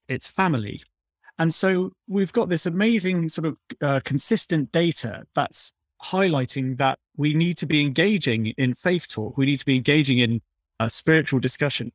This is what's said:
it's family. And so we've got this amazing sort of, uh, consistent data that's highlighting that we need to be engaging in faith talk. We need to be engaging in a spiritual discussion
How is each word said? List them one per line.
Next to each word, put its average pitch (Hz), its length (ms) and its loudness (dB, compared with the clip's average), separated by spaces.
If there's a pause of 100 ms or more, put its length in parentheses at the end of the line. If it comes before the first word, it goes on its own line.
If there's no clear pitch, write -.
it's - 200 -6
family. 143 540 -2 (560)
And 165 160 2
so 185 380 0 (160)
we've 196 260 -2
got 214 160 0
this 170 160 0
amazing 185 640 0
sort 160 160 -4
of, 156 140 -4 (200)
uh, 139 240 2
consistent - 680 -2
data 156 540 -2 (100)
that's - 360 -4 (320)
highlighting 135 720 -2
that 135 200 2 (180)
we 147 200 0
need 170 220 2
to 156 100 -4
be 151 140 2
engaging 143 640 2 (100)
in 127 160 0
faith 180 340 -2
talk. - 300 -6
We 135 80 2
need 139 140 0
to - 60 -6
be 135 100 2
engaging 135 420 4
in 117 240 2 (380)
a 113 100 0
spiritual 156 500 2
discussion 127 560 -4